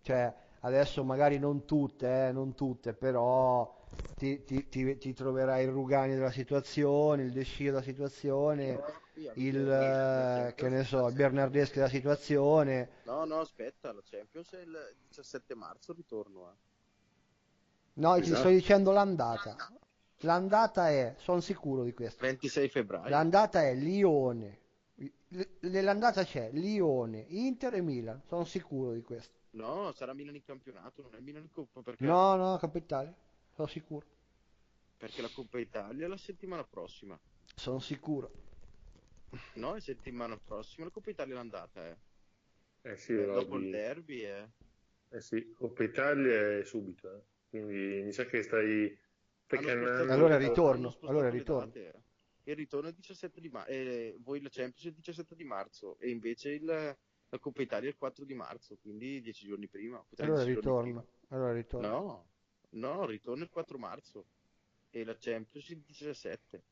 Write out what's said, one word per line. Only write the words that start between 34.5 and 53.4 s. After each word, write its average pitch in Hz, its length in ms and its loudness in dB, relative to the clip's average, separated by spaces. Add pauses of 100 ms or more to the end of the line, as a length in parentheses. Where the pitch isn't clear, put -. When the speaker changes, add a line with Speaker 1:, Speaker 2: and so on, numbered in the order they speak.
Speaker 2:
Perché 110 240 -14
la 117 140 -6
Coppa 123 240 -10
Italia 117 480 -8
è - 20 -6
la 196 80 -8
settimana 185 480 -12
prossima. 90 540 -16 (360)
Speaker 1:
Sono 131 260 -6
sicuro. 135 500 -8 (1200)
Speaker 2:
No, 127 200 -6
è 220 60 -10
settimana 120 600 -10
prossima, 110 440 -12
la 180 60 -14
Coppa 214 180 -12
Italia 135 240 -8
è - 20 -10
l'andata, 95 520 -12
eh. 82 80 -16 (840)
Speaker 3:
Eh 107 140 -12
sì, - 160 -6
Speaker 2:
Eh, 113 40 2
Speaker 3:
però 101 180 0
Speaker 2:
dopo 98 240 -2
il 95 60 -4
Speaker 3:
di 95 60 -6
Speaker 2:
derby, 127 520 -8
eh. 101 260 -10 (600)
Speaker 3:
Eh 120 100 -12
sì, - 320 -6
Coppa 120 300 -6
Italia 120 760 2
è 101 60 -4
subito, 95 480 -10
eh. 101 80 -18 (280)
Quindi 98 560 -6
mi 101 80 -6
sa 123 120 -4
che 120 180 -2
stai, 107 540 2 (480)
stai 131 140 -2
Speaker 2:
Hanno 143 100 -4
Speaker 3:
cannando. 120 180 0 (100)
Speaker 2:
spostato 127 160 2
Speaker 1:
Allora 151 260 8
Speaker 2:
le, 135 100 4
Speaker 1:
ritorno, 147 240 6
Speaker 2:
hanno 123 180 0
spostato 135 220 -8
Speaker 1:
allora 143 180 4
Speaker 2:
le 120 80 -2
Speaker 1:
ritorno. 131 280 -2
Speaker 2:
date, 110 220 -16
eh. 95 120 -20 (440)
Il 147 120 -8
ritorno 147 300 -8
è 165 40 -10
il 165 60 -18
diciassette 180 440 -18